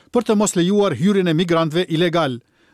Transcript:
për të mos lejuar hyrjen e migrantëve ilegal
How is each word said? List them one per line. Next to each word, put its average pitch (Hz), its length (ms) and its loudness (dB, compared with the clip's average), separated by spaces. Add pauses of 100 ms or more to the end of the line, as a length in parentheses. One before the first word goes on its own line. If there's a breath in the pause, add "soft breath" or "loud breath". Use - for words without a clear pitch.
(120)
për 240 140 -2
të 220 100 0
mos 202 200 0
lejuar 190 440 2
hyrjen 190 280 2
e 160 100 2
migrantëve 165 520 0
ilegal 160 500 -2 (340 soft breath)